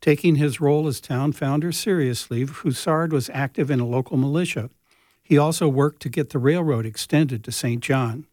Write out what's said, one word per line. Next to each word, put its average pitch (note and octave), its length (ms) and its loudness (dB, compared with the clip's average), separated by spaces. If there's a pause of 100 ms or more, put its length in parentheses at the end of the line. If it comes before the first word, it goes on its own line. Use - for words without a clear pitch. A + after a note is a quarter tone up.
Taking D#3 340 4
his C#3+ 260 2
role D3+ 280 2
as C3+ 120 -4
town C3+ 300 -2
founder D3+ 400 -2
seriously, C3+ 760 -2
Foussard D#3 680 -2
was D3 200 -2
active C#3 380 -2
in C3+ 80 2
a A#2+ 80 0
local B2+ 300 -2
militia. C#3 520 0 (540)
He C#3+ 160 4
also D#3+ 300 2
worked C#3+ 340 0
to C3+ 60 -6
get C#3 220 -4
the C3+ 100 -2
railroad C#3+ 440 2
extended B2+ 600 -2
to A#2 80 -10
Saint A#2+ 320 -4
John. C3 480 -2